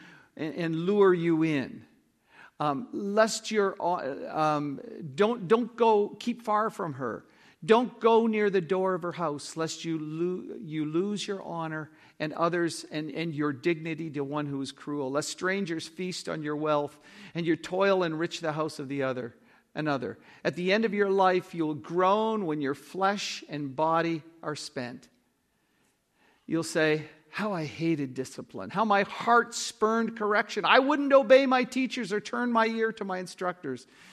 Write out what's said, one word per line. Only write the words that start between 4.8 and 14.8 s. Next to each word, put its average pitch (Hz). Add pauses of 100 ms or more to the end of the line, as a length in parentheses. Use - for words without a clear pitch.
don't, 214
don't 226
go, 214 (100)
keep 240
far 214
from 185
her. 123 (400)
Don't 226
go 226
near 214
the 190
door 185
of 170
her 175
house, 151
lest 160
you 160
lo-, 160
you 156
lose 185
your 196
honor 160 (300)
and 156
others 170
and, 156
and 165
your 147
dignity 160
to 143
one 147
who 139
is 135
cruel. 147